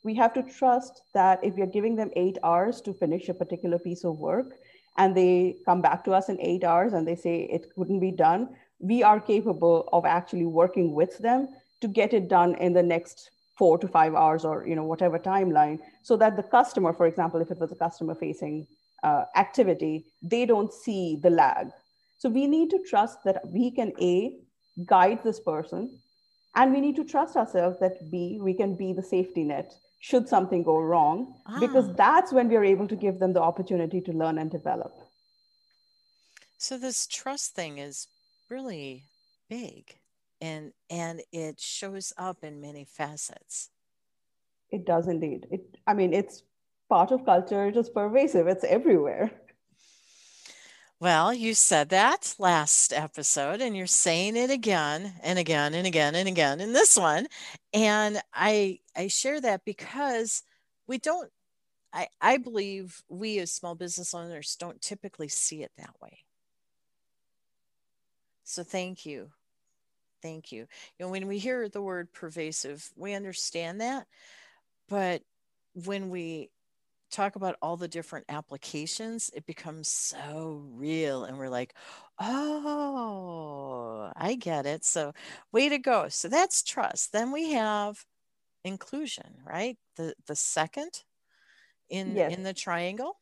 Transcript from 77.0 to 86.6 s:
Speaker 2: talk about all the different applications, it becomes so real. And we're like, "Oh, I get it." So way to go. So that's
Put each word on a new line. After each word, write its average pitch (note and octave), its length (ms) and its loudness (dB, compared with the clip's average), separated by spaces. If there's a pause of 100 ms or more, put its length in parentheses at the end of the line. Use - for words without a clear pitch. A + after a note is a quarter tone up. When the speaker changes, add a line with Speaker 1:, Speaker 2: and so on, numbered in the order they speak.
Speaker 2:
talk G3+ 260 -4
about F#3 260 -6
all E3+ 140 -6
the E3+ 120 -10
different D#3+ 400 -12
applications, D#3 1040 -10
it D3+ 120 -14
becomes D#3+ 420 -12
so D3+ 840 -8
real. C#3+ 520 -4
And C3 140 -12
we're C3 100 -10
like, B2 260 -6 (460)
"Oh, F#3+ 2000 -8
I G3 200 -6
get D3 300 -6
it." D3+ 180 -6
So D3+ 280 -4 (400)
way C4+ 160 2
to C#4+ 100 -2
go. A3+ 300 0
So - 200 -8
that's E4+ 340 0